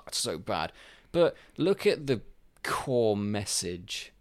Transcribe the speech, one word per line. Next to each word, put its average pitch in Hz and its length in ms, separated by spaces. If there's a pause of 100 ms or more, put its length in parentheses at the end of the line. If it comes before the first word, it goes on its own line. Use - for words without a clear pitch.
it's - 100
so 90 200
bad." 85 340 (400)
But 165 240 (200)
look 190 300
at 156 220
the 120 120 (420)
core 117 540
message 101 1040